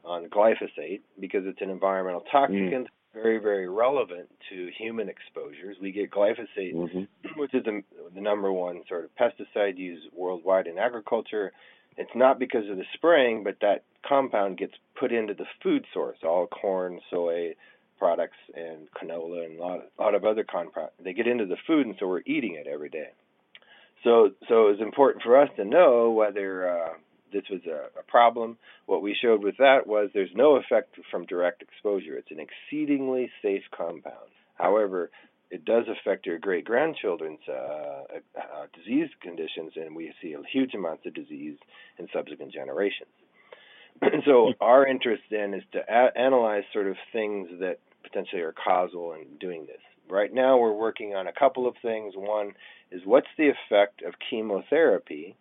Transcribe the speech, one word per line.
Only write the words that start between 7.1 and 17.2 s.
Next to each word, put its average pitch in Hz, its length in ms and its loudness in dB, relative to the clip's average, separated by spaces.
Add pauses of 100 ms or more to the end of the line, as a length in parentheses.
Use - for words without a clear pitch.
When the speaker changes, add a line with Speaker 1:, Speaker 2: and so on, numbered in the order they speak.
Speaker 1:
<clears throat> - 220 -14
which 143 140 -6
is 120 100 0
the, 104 180 -6 (320)
the 95 60 -14
number 101 320 -2
one 90 360 -4
sort 85 160 -8
of 76 120 -20
pesticide 104 600 -2
used 85 280 -12 (100)
worldwide 90 520 0
in 85 100 -8
agriculture. 110 720 -2 (460)
It's - 180 -10
not 131 240 4
because 120 320 -4
of 98 60 -6
the 92 80 -8 (100)
spraying, 127 480 4
but 98 200 -4
that 101 200 2 (260)
compound 110 500 0
gets 95 160 -6 (240)
put 131 140 -2
into 110 220 -2
the 87 120 -12 (160)
food 147 300 0
source, 71 320 -6
all 85 220 2
corn, 92 540 -4 (100)
soy 85 440 -2 (440)